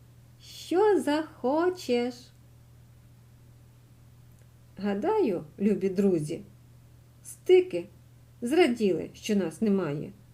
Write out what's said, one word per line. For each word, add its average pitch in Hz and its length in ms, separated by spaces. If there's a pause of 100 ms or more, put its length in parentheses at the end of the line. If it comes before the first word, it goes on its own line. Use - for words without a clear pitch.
(400)
що 381 600
захочеш». 285 1120 (2500)
«Гадаю, 208 680 (140)
любі 196 300
друзі, 180 540 (840)
стики 359 600 (560)
зраділи, 240 720
що - 220
нас 180 240
немає», 190 520 (220)